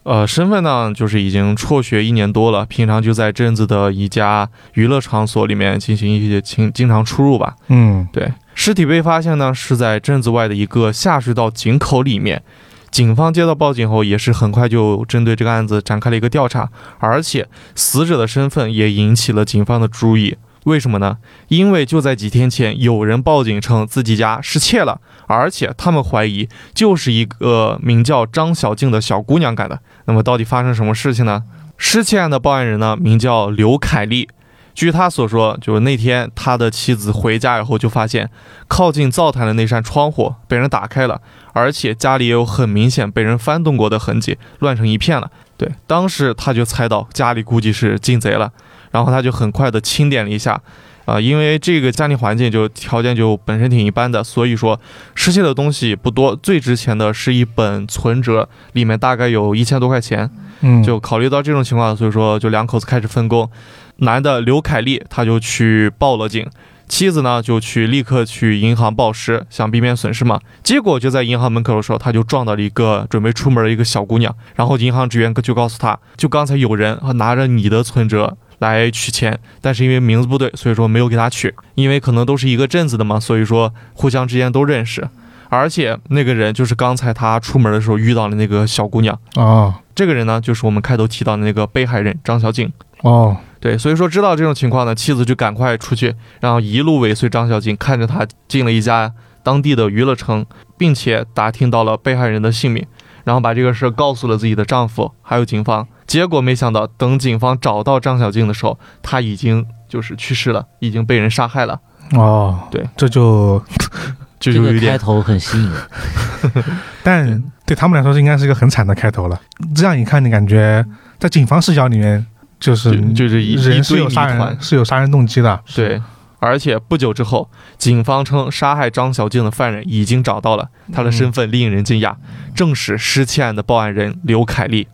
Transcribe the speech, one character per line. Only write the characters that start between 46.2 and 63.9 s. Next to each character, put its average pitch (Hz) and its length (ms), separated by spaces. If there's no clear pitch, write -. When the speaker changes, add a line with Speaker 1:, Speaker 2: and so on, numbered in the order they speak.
Speaker 1:
他 - 180
就 120 140
猜 117 240
到 110 240
家 123 200
里 113 80
估 113 200
计 107 100
是 104 260
进 123 220
贼 110 120
了， 107 200
然 117 140
后 123 40
他 131 120
就 127 100
很 117 180
快 123 220
的 110 80
清 147 300
点 123 160
了 101 40
一 107 80
下， 107 240
啊， 107 160
因 135 180
为 151 180
这 160 220
个 127 100
家 147 200
庭 143 80
环 110 200
境 120 140
就 110 160
条 - 340
件 120 140
就 110 300
本 110 120
身 120 120
挺 123 100
一 104 100
般 120 220
的， 110 100
所 117 240
以 123 120
说 110 200
失 - 180
窃 196 100
的 156 120
东 139 180
西 117 240
不 117 160
多， 127 240
最 190 240
值 123 160
钱 113 220
的 107 160
是 127 200
一 123 120
本 104 420
存 120 340
折， 113 280
里 123 100
面 110 160
大 127 160
概 123 140
有 104 260
一 117 80
千 131 160
多 123 80
块 127 140
钱。 110 280
Speaker 2:
嗯。 120 240
Speaker 1:
就 113 160
考 113 200
虑 127 100
到 143 120
这 147 120
种 139 100
情 120 140
况， 113 180
所 110 100
以 110 60
说 107 260
就 110 120
两 110 180
口 - 100
子 - 80
开 127 140
始 110 80
分 113 220
工。 113 200